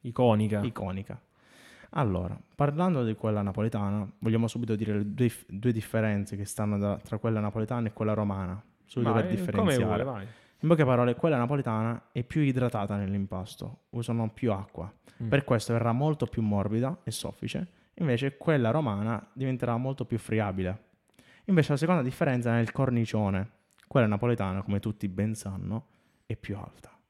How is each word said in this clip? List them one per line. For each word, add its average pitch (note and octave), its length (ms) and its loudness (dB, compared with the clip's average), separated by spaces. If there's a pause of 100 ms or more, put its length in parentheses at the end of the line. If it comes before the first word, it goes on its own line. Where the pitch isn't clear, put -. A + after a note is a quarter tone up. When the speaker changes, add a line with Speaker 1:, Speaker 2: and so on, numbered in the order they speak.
Speaker 1:
Iconica. G#2+ 600 4
Speaker 2:
iconica. G2 540 -6 (720)
Allora, F#2+ 460 0 (180)
parlando C#3+ 500 2
di A2 100 0
quella G#2+ 280 0
napoletana, G#2 640 -2 (140)
vogliamo A2+ 280 2
subito A2+ 280 -2
dire G#2+ 220 -2
le G#2 160 -2
due, A#2+ 180 2 (160)
due G#2 240 0
differenze G#2+ 640 0
che G2+ 80 -6
stanno G#2 340 -2
da, G2+ 240 0
tra - 180 -8
quella A2+ 200 0
napoletana A2 480 -2
e G#2 60 -6
quella G#2+ 200 0
romana, G2 480 -2 (240)
subito B2 280 0
Speaker 1:
Vai, A2+ 80 4
Speaker 2:
per - 80 0
Speaker 1:
come - 60 0 (400)
Speaker 2:
differenziare. F#2+ 280 2
Speaker 1:
vuoi, C3 120 -4
vai. G2+ 120 -10 (320)
Speaker 2:
In D#3 100 0
poche D#3+ 160 6
parole, B2 300 4
quella D#3+ 220 2
napoletana A#2+ 760 0
è A#2+ 120 -4
più - 180 0
idratata A#2+ 540 2
nell'impasto, G2 880 -4 (100)
usano A#2 400 -2
più A#2 200 -2
acqua, F#2+ 400 -6 (300)
Speaker 1:
Mm. A2+ 80 -4
Speaker 2:
per C#3 140 2
questo A#2+ 300 0
verrà A#2 180 2
molto C#3+ 340 0
più - 160 -4
morbida G#2+ 640 0
e A2 80 -6
soffice, - 560 -6 (280)
invece C3+ 420 0
quella B2+ 340 2
romana A2+ 600 -2
diventerà B2+ 460 -2
molto C3+ 280 -4
più A#2 120 -4
friabile. G2 640 0 (680)
Invece E3 280 4
la C#3+ 40 2
seconda E3 240 2
differenza B2+ 500 0
è A#2 40 4
nel A#2 160 2
cornicione, A2 760 0 (380)
quella A#2+ 200 4
napoletana, G2+ 560 0
come G2+ 160 0
tutti G#2 280 -4
ben G2+ 280 -2
sanno, F#2+ 500 -6 (400)
è A2+ 100 -6
più - 220 -10
alta. - 320 -16 (200)